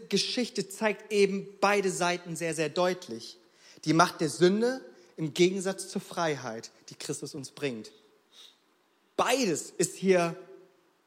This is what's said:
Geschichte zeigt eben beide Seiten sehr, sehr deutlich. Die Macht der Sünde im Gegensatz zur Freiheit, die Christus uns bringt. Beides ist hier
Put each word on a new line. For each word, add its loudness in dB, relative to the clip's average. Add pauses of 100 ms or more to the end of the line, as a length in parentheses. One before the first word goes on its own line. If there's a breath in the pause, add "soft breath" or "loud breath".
Geschichte -2
zeigt -2
eben 4 (120)
beide 4
Seiten -2
sehr, -2
sehr 0
deutlich. -2 (480 loud breath)
Die 2
Macht 4
der 0
Sünde 2 (360 loud breath)
im -4
Gegensatz 0
zur -6
Freiheit, -4 (180)
die -18
Christus -8
uns -12
bringt. -8 (1300 loud breath)
Beides 2
ist 0
hier 4 (720)